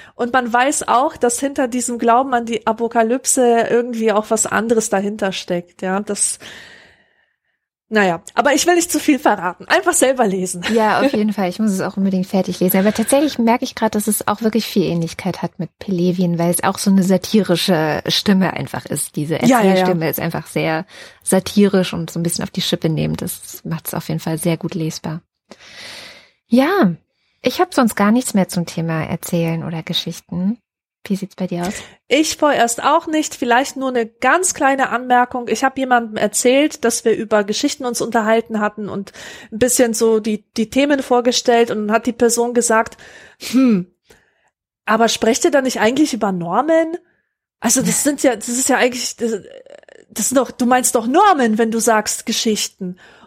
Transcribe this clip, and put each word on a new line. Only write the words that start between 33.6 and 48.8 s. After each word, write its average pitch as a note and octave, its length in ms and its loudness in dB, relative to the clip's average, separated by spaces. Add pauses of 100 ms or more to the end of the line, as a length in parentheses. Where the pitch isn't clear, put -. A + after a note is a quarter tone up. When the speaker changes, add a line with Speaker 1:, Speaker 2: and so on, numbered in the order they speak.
Speaker 1:
nur C4+ 140 -4
eine A#3+ 160 -2
ganz D4 480 0
kleine C4+ 360 2
Anmerkung. B3 600 0
Ich A3 160 0
hab C4 120 -2
jemandem A#3+ 380 0
erzählt, C4 680 2
dass A#3 180 0
wir A3+ 100 2
über G#3+ 300 0
Geschichten G#3+ 420 -2
uns A#3+ 140 -4
unterhalten A3+ 640 0
hatten G#3+ 260 -4
und G3 240 -8 (400)
ein A3 80 -8
bisschen A#3+ 340 2
so A3 280 2
die, G#3+ 240 -4 (100)
die A3 140 -2
Themen C#4 340 2
vorgestellt. A#3+ 680 2
Und G#3+ 160 -4
dann G#3 80 -2
hat A3+ 100 2
die B3 80 0
Person A#3 400 0
gesagt, A3+ 420 0 (560)
„Hm, A3 420 2 (920)
aber A3 240 2
sprecht - 340 0
ihr E4+ 80 4
da C#4+ 100 4
nicht B3 200 -2
eigentlich C4+ 320 2
über G#3 180 -2
Normen? D4 640 0 (640)
Also - 220 0
das - 220 0
Speaker 2:
<laughs> - 0 -
Speaker 1:
sind C#4+ 200 0
ja, B3 140 2
das G#3+ 100 -12
ist A#3+ 220 -4
ja B3+ 80 4
eigentlich, B3 400 -2